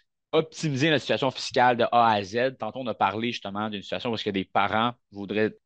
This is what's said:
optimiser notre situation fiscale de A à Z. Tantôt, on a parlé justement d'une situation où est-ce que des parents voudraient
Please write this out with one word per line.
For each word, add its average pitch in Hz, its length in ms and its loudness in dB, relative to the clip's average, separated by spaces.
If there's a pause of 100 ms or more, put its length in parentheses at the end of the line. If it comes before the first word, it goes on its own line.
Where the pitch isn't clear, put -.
(320)
optimiser 156 580 0
notre 143 120 2
situation 131 300 0
fiscale 123 460 2
de 117 140 4
A 117 200 6
à 104 120 2
Z. 120 360 -2
Tantôt, 110 200 -8
on 127 80 -6
a 107 80 -4
parlé 110 360 0
justement 104 380 -6
d'une 101 140 -8
situation 92 280 -6
où 110 40 -2
est-ce - 100 -8
que 107 60 0
des 98 140 -2
parents 107 480 0 (180)
voudraient 101 420 -2 (120)